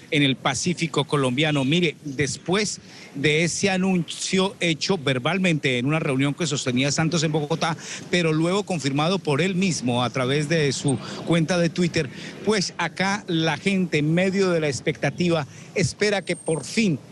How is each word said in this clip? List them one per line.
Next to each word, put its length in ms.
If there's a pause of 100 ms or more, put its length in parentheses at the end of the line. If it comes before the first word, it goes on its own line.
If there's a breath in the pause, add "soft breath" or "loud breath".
(120 loud breath)
en 120
el 120
Pacífico 680
colombiano. 580
Mire, 400
después 760 (340 loud breath)
de 300
ese 240
anuncio 880
hecho 380
verbalmente 800
en 80
una 140
reunión 340
que 120
sostenía 460
Santos 320
en 80
Bogotá, 460 (340 loud breath)
pero 220
luego 300
confirmado 560
por 200
él 160
mismo 480
a 60
través 400
de 240
su 260 (280 loud breath)
cuenta 300
de 120
Twitter, 400 (340 loud breath)
pues 340
acá 500
la 280
gente, 440
en 140
medio 360
de 100
la 80
expectativa, 800 (280 loud breath)
espera 480
que 120
por 300
fin 340 (120)